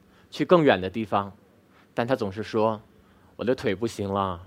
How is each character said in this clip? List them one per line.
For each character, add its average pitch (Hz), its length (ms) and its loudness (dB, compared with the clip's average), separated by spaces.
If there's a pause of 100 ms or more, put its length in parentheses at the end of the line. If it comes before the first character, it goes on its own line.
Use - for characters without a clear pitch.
(280)
去 - 160 -4
更 170 200 6
远 104 160 6
的 92 100 -4
地 113 140 -6
方， 101 280 -2 (600)
但 123 100 -2
他 127 120 0
总 101 160 -2
是 104 100 -8
说 110 400 0 (540)
：“我 - 80 -6
的 123 100 2
腿 117 180 -2
不 98 140 -4
行 101 260 -4
了， 95 340 -2